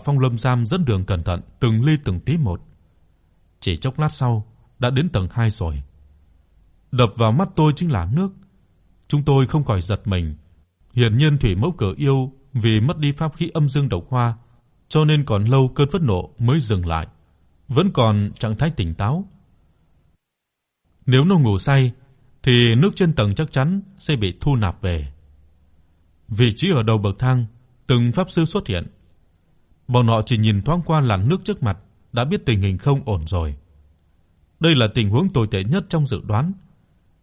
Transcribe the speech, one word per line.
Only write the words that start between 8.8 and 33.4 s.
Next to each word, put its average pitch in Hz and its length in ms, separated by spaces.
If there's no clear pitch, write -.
Chúng 147 160
tôi 139 240
không 151 160
khỏi 101 180
giật 92 240
mình. 85 300
Hiển 117 240
nhiên 147 200
Thủy 101 180
Mẫu 127 160
Cửu 101 260
Yêu 135 360
vì 113 260
mất 151 180
đi 147 140
pháp 147 240
khí - 180
âm 147 160
dương 139 200
độc 90 200
hoa, 120 280
cho 151 160
nên 151 200
còn 104 200
lâu 131 300
cơn 139 140
phẫn 175 160
nộ 95 240
mới 123 200
dừng 104 280
lại, 80 200
vẫn 165 260
còn 107 460
trạng 110 180
thái 156 140
tỉnh 82 240
táo. 143 320
Nếu 131 200
nó 190 120
ngủ 110 200
say 131 340
thì 120 340
nước 190 180
trên 170 180
tầng 101 220
chắc 156 160
chắn 170 300
sẽ - 180
bị 98 240
thu 143 160
nạp 104 260
về. 80 320
Vị 110 280
trí 190 160
ở 123 120
đầu 113 140
bậc 98 220
thang, 127 260
từng 120 240
pháp 185 180
sư 165 160
xuất 196 220
hiện. 90 200
Bọn 123 200
họ 113 140
chỉ 113 160
nhìn 107 240
thoáng 160 240
qua 156 160
làn 107 280
nước 190 160
trước 202 180
mặt 101 140
đã 117 120
biết 202 200
tình 104 160
hình 95 160
không 139 280
ổn 82 220
rồi. 78 280